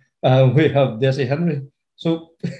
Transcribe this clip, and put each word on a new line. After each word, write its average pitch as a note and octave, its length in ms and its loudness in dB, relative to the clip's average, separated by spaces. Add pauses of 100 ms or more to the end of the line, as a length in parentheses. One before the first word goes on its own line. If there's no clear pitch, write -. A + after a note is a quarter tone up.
(220)
uh, C3 320 4
we D3+ 160 4
have B2+ 300 0
Desi C3+ 280 0
Henry. C#3+ 360 -4 (320)
So E3 340 -4 (300)